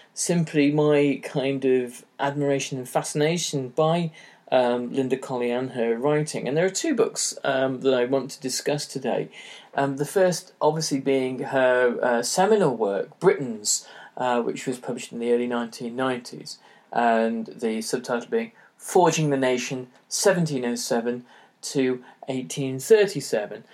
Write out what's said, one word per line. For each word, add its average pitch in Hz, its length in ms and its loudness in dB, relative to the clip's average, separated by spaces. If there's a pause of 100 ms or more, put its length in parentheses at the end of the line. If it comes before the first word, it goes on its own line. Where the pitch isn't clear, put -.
(140)
simply 156 560 2
my 147 540 4
kind 135 400 -2
of 127 400 0 (160)
admiration 139 580 -2
and 127 100 -10
fascination 151 800 -2
by, 160 420 2 (400)
um, 123 400 2
Linda 131 240 0
Colley 123 340 -4
and 123 220 -2
her 117 240 0
writing. 147 500 0
And 131 100 -2
there 170 100 4
are 190 40 -2
two 302 240 -2
books, - 480 -2
um, 131 380 0
that 131 140 2
I 123 100 2
want 131 280 -2
to - 80 -16
discuss 143 460 -4
today. 117 420 -4 (440)
Um, 139 260 -2
the 143 60 -2
first, 180 560 0
obviously, 151 380 0
being 131 400 0
her, 127 640 2
uh, 120 220 2
seminal 185 520 4
work, 101 440 -2
Britons, 117 640 0 (300)
uh, 123 260 0
which - 240 -6
was 123 140 -4
published - 320 -8
in 117 80 -10
the 120 120 0
early 120 140 2
nineteen 120 480 -6
nineties, 127 640 -4 (340)
and 113 540 2
the 110 340 -4
subtitle 120 480 -4
being 113 220 -2 (260)
Forging 160 540 2
the 139 60 2
Nation, 127 500 -2 (220)
seventeen 160 560 0
oh 120 100 -2
seven 120 500 -2 (380)
to 127 400 0 (260)
eighteen 131 520 -4
thirty-seven. 127 800 2 (120)